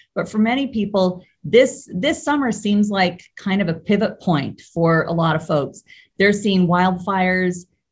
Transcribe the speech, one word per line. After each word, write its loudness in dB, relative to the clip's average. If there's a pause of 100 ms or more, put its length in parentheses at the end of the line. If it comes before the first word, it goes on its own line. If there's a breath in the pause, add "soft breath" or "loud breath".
(140 loud breath)
But -4
for -8
many 0
people, -2 (200 loud breath)
this, 2
this -2
summer 0
seems 0
like -2 (140)
kind -2
of -2
a 0
pivot -2
point -2
for 0
a -4
lot 0
of -4
folks. -4 (360 loud breath)
They're 4
seeing 2
wildfires 0 (280)